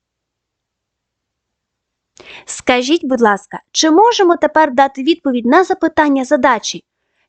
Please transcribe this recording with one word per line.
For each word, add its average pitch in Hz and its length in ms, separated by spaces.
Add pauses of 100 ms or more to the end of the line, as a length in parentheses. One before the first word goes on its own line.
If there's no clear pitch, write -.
(2500)
Скажіть, 254 600
будь 254 160
ласка, 208 400 (100)
чи 311 200
можемо 392 460
тепер 302 360
дати 269 300
відповідь 254 420
на 311 180
запитання 311 640
задачі? 254 580 (460)